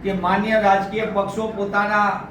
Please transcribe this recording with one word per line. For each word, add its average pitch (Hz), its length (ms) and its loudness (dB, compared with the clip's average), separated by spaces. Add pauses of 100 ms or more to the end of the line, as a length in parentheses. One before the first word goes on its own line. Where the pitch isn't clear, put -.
કે 196 100 0
માન્ય 196 460 2
રાજકીય 196 460 2
પક્ષો 202 420 -2
પોતાના 202 640 0 (180)